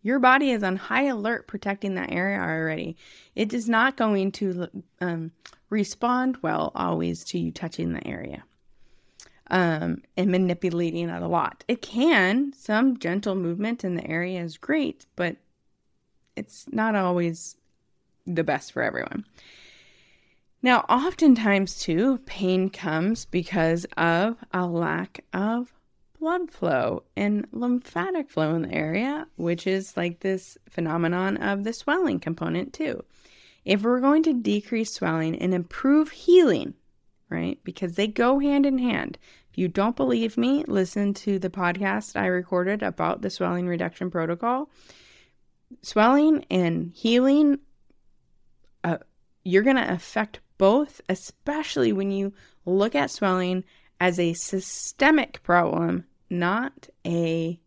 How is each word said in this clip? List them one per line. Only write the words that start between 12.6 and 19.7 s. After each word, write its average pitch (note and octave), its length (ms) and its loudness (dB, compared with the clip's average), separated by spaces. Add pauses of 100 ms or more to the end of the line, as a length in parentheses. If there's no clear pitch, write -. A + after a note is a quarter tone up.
gentle F#3+ 340 -2
movement F#3+ 500 -4
in F3+ 120 -4
the - 120 -6
area F3 360 -4
is D#3+ 140 -10
great, - 580 -4
but F3 220 -4 (1000)
it's - 360 -12
not A3 220 0
always F3 640 -2 (720)
the E3 160 -2
best C#3+ 300 -2
for - 100 -2
everyone. - 420 -6 (1400)